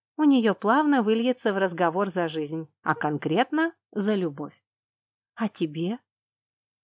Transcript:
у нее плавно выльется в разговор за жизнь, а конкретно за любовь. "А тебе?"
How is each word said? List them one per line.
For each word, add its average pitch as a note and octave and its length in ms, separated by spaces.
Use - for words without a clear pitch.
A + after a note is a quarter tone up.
у D4+ 80
нее A#3+ 300
плавно C4+ 480
выльется A3+ 500
в F#3+ 60
разговор F3+ 500
за F3 200
жизнь, D#3 400
а D#3 120
конкретно G3 800
за G#3 240
любовь. D#3 400
"А A3 140
тебе?" E3+ 500